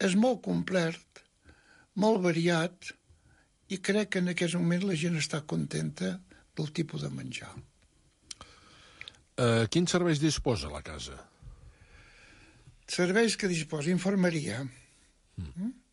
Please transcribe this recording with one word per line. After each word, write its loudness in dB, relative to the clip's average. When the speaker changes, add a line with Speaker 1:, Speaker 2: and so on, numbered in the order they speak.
Speaker 1:
és 4
molt 4
complet, -2
molt 4
variat, 0
i -6
crec 0
que -2
en 2
aquest 0
moment 2
la 0
gent 0
està -4
contenta -4
del -4
tipus -4
de -8
menjar. -10
Speaker 2:
Eh, 4
quins 2
serveis 2
disposa 0
la -10
casa? -12
Speaker 1:
Serveis 2
que 0
disposa, -2
infermeria. 0
Speaker 2:
Mm. -14
Speaker 1:
Mm? -6